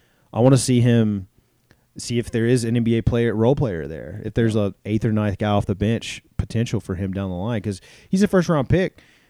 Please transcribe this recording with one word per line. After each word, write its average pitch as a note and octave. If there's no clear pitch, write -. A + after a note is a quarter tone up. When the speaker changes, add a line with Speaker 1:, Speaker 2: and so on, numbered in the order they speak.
Speaker 1:
I G2+
wanna C3+
see B2
him, A2
see -
if A#2
there A2+
is A#2+
an A#2
N A#2+
B A2+
A A2
player, A#2
role A#2
player F#2+
there. D#2
If A2
there's A2+
Speaker 2:
Yeah. G#2
Speaker 1:
a F#2
eighth A2
or A2+
ninth G#2
guy G#2
off G2+
the G2+
bench -
potential A2+
for F#2
him F#2+
down G2
the F2+
line, G#2
'cause F#2+
he's F#3+
a G3+
first F3+
round D3
pick. F3+